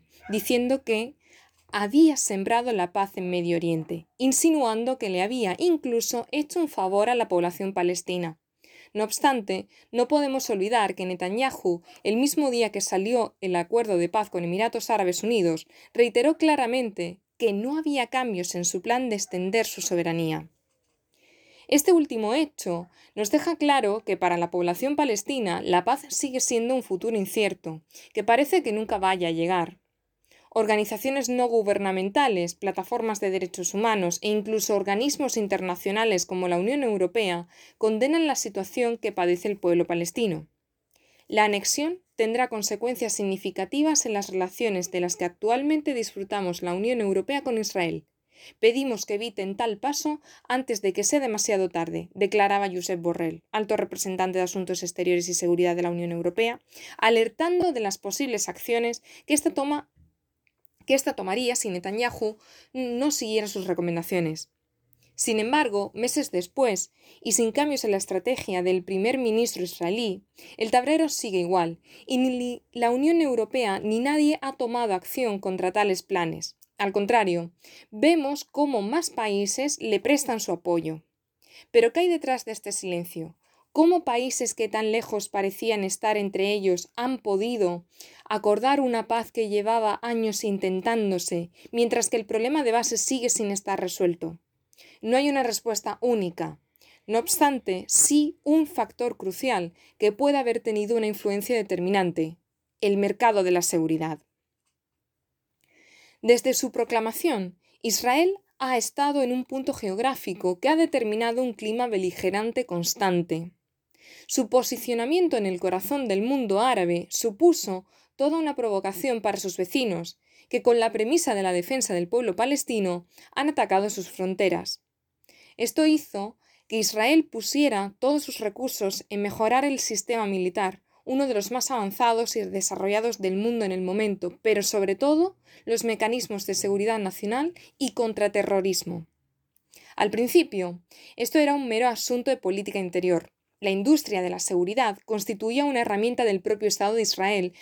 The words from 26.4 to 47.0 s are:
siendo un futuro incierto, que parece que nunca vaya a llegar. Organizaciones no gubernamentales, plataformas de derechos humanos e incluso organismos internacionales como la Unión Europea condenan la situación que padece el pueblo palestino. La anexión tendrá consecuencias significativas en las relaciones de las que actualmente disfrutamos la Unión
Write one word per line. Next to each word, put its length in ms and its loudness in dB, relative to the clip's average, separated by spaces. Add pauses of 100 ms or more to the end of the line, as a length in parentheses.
siendo 340 0
un 80 -2
futuro 320 -4
incierto, 680 -2 (320)
que 100 -4
parece 380 4
que 100 -2
nunca 240 -2
vaya 320 0
a 40 0
llegar. 460 -2 (720)
Organizaciones 800 0
no 180 2
gubernamentales, 1080 0
plataformas 680 -4
de 80 0
derechos 460 -4
humanos 480 0
e 80 0
incluso 440 0
organismos 640 0
internacionales 880 0
como 240 -2
la 100 0
Unión 260 0
Europea 640 0 (280)
condenan 500 2
la 100 0
situación 600 -2
que 160 -4
padece 360 0
el 100 -4
pueblo 280 2
palestino. 640 -4 (800)
La 160 4
anexión 560 0 (140)
tendrá 340 0
consecuencias 640 -4
significativas 920 -2
en 60 -4
las 180 -4
relaciones 640 -2
de 80 -2
las 160 -2
que 80 -4
actualmente 680 0
disfrutamos 720 -4
la 100 -2
Unión 280 -2